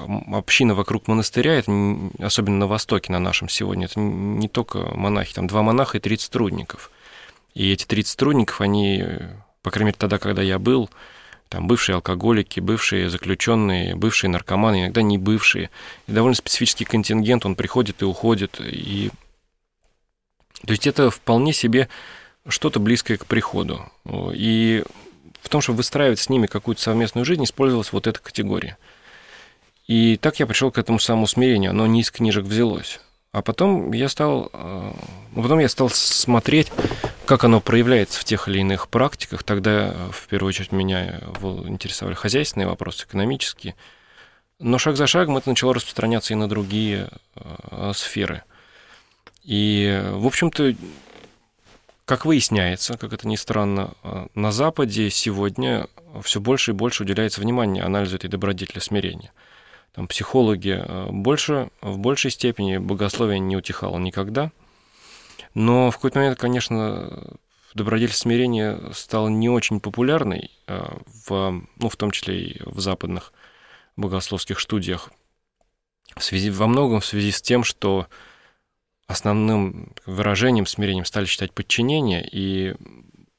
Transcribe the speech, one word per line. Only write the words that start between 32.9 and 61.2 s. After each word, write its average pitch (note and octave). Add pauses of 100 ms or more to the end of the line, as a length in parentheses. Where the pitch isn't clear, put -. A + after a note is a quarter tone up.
А G#2
потом F3
я B2
стал, D3
э, F#2+ (420)
ну, A2+
потом D3
я C#3+
стал B2+
смотреть, - (540)
как C3
оно A2+
проявляется A#2
в -
тех -
или G2
иных F#2+
практиках. -
Тогда, G#2
э, F2+
в -
первую G2
очередь, F#2+
меня, F#2
э, E2 (100)
вол-, F#2
интересовали F#2+
хозяйственные A2
вопросы, -
экономические. G2+ (840)
Но A#2+
шаг D3
за C#3+
шагом D#3+
это C3+
начало B2+
распространяться A2+
и G#2+
на G#2+
другие, G#2 (260)
э, -
сферы. - (1000)
И, G#2 (120)
в G2+
общем-то, C#3+ (1300)
как -
выясняется, A#2
как G#2+
это A2+
ни G#2+
странно, G2+
э, F#2+
на G#2+
Западе A2
сегодня G#2+ (360)
все -
больше B2+
и -
больше A2+
уделяется G2
внимания G#2+
анализу F#2+
этой F#2
добродетели F#2+
смирения. F2+ (600)
Там F2+
психологи, G#2
э, F2+
больше, B2+ (120)